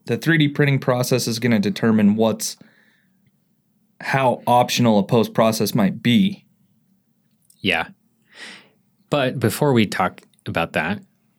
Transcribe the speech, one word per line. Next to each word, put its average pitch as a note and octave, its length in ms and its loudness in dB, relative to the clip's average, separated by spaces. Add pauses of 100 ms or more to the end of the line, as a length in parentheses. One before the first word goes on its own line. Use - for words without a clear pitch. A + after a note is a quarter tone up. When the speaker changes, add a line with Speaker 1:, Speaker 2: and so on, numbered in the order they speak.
Speaker 1:
The A#2 100 -2
three D#3+ 220 0
D D3 100 2
printing C#3+ 300 0
process B2 500 -2
is A#2 100 -4
gonna A#2 200 0
determine G#2 580 2
what's, A2 400 -2 (1400)
how C3 460 -2
optional A#2+ 520 2
a G2 40 4
post-process A2 720 0
might G2 280 0
be. A2 420 0 (1160)
Speaker 2:
Yeah. E2+ 280 -4 (1200)
But C3 280 -2
before B2+ 340 0
we A2 140 4
talk - 340 -4 (260)
about - 280 -4
that, F3 260 -4 (380)